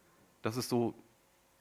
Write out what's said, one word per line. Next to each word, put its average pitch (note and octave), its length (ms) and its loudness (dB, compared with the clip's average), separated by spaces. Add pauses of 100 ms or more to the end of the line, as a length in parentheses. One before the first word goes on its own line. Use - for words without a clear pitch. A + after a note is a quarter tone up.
(420)
Das A2 160 -2
ist B2 120 -2
so A#2+ 240 2 (680)